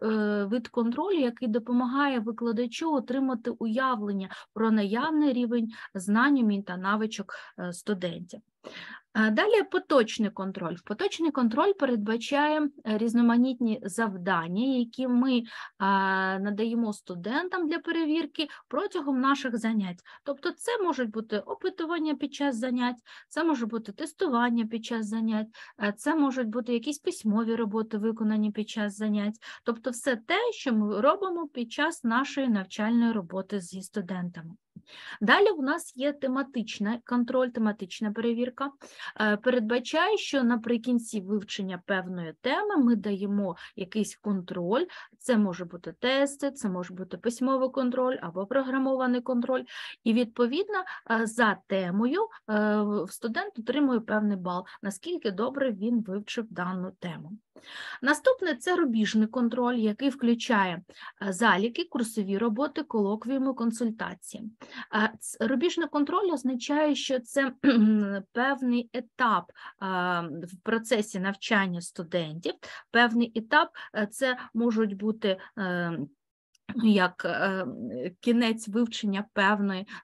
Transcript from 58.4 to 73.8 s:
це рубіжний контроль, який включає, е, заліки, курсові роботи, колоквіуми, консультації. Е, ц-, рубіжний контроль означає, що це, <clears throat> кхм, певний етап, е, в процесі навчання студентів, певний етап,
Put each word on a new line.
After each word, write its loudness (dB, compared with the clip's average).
це 0
рубіжний 2
контроль, 0
який 0
включає, 2
е, 0
заліки, 2
курсові -2
роботи, 0
колоквіуми, 0
консультації. -4
Е, 2
ц-, -4
рубіжний 0
контроль 0
означає, 0
що -2
це, -2
<clears throat> -20
кхм, 6
певний 0
етап, 0
е, -20
в -14
процесі 0
навчання 0
студентів, -6
певний 4
етап, 2